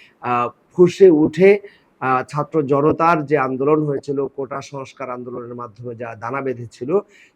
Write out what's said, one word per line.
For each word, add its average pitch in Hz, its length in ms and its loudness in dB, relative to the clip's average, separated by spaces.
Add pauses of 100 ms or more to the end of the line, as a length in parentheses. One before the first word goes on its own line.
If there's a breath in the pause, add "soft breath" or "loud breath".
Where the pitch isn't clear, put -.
(200 loud breath)
আ, 120 280 -2 (280)
ফুঁসে 180 340 6
উঠে, 165 480 4 (420 loud breath)
আ, 127 280 0
ছাত্র 147 340 -4
জনতার 151 640 2
যে 147 120 0
আন্দোলন 135 460 0
হয়েছিল, 139 420 -4
কোটা 135 360 -10
সংস্কার 135 480 -12
আন্দোলনের 123 440 -12
মাধ্যমে 120 400 -14
যা 117 200 -12
দানা 117 260 -6
বেঁধেছিল, 127 580 -6 (380 soft breath)